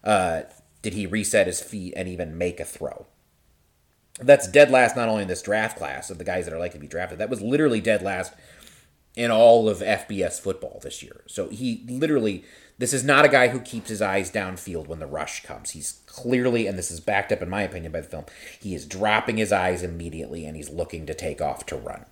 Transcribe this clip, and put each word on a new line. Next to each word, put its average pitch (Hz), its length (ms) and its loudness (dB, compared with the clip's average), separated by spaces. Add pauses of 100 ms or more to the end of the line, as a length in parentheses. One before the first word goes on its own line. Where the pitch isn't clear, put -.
uh, 92 380 2 (400)
did 101 120 -6
he 104 120 -4
reset 98 420 2
his 90 140 -6
feet 92 340 -10
and 92 140 -6
even 85 280 -8
make 87 220 -4
a 80 60 -8
throw. - 400 -10 (1120)
That's 139 280 8
dead 139 220 8
last 127 260 6
not 117 120 0
only 110 140 0
in 95 60 -4
this 90 140 -4
draft 107 360 -2
class 67 320 -10
of 90 80 -12
the - 60 -12
guys 90 220 -2
that 80 80 -10
are 82 60 -8
likely 87 200 -8
to - 20 -16
be 73 60 -16
drafted, 87 320 -8
that 107 100 -4
was 117 120 -4
literally 127 400 2
dead 104 200 2
last 95 320 -4 (800)
in 117 160 0
all 113 380 10
of 95 120 -2
F 101 260 0
B 98 140 -4
S - 180 -2
football - 440 -6
this - 180 -14
year. - 260 -20
So - 220 -8
he 110 380 -6
literally, 123 560 -2 (340)
this 127 160 -2
is 127 100 -2
not 143 220 6
a 143 40 8
guy 127 180 6
who 127 120 -2
keeps 117 300 -10
his 107 120 -4
eyes 95 300 0
downfield 92 560 -6
when 80 120 -10
the 76 80 -10
rush 73 360 -8
comes. - 280 -14
He's - 360 -12
clearly, 120 600 0
and 98 100 -4
this 90 140 -8
is 82 80 -12
backed 98 320 -2
up 107 100 0
in 87 80 -8
my 98 120 -4
opinion 87 300 -8
by 80 100 -6
the 80 60 -14
film, 78 180 -12 (340)
he 95 160 -8
is 76 100 -12
dropping 107 520 0
his 104 140 0
eyes 92 300 0
immediately 85 640 -10
and 78 120 -12
he's 73 120 -14
looking 80 360 -8
to 78 80 -10
take 76 280 -8
off 71 260 -6
to - 80 -8
run. - 360 -10